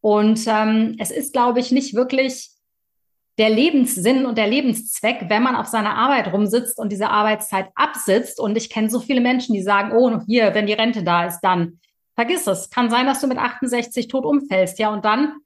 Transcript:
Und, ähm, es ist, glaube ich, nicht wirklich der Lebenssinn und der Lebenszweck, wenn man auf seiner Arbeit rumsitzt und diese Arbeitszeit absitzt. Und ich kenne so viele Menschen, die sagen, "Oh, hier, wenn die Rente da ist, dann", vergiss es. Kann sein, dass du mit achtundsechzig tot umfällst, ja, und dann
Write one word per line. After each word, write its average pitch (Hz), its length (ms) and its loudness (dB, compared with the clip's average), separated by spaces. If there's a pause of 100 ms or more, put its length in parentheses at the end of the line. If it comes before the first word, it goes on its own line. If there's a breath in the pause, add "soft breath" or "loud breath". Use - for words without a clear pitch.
Und, 214 460 4
ähm, 220 520 0
es - 120 -6
ist, - 240 -6
glaube 247 260 2
ich, 247 100 -4
nicht 269 240 0
wirklich 254 560 -2 (880)
der 220 140 4
Lebenssinn 254 760 2
und 226 120 -2
der 214 80 2
Lebenszweck, 233 840 -2
wenn 214 140 2
man 254 140 2
auf 226 100 -4
seiner 214 300 -2
Arbeit 233 360 0
rumsitzt 208 460 0
und 214 140 -6
diese 208 180 -2
Arbeitszeit 208 640 0
absitzt. - 640 -2
Und 214 160 -2
ich 220 140 -6
kenne 220 200 -2
so 240 100 -2
viele 254 200 0
Menschen, 247 340 0
die 190 80 -2
sagen, 202 300 0
"Oh, 226 340 4
hier, 220 280 2
wenn 214 120 0
die 208 60 0
Rente 220 300 0
da 175 240 2
ist, 175 140 -8
dann", 175 400 0 (340)
vergiss 311 320 -2
es. 190 240 -4
Kann 240 200 0
sein, 247 160 2
dass 262 140 -2
du 285 60 -2
mit 247 120 -2
achtundsechzig 240 720 -4
tot 262 160 -2
umfällst, 190 540 0
ja, 214 140 0
und 214 120 -6
dann 247 280 2 (140)